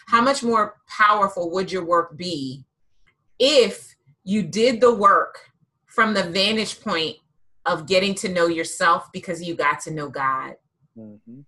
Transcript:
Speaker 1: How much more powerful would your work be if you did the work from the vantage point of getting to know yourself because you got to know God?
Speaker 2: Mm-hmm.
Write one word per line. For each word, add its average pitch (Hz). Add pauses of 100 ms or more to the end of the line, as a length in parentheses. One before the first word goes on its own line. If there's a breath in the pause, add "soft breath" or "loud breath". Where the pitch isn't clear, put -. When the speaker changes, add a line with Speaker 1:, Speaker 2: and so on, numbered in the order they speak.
Speaker 1:
How 233
much 269
more 220 (100)
powerful 196
would 185
your 185
work 165
be 139 (720)
if 254 (260)
you 202
did 220
the 240
work 196 (360)
from 214
the 196
vantage 202
point 175 (500)
of 165
getting 190
to 220
know 175
yourself 170
because 180
you 170
got 151
to 160
know 147
God? 135 (440)
Speaker 2:
Mm-hmm. 110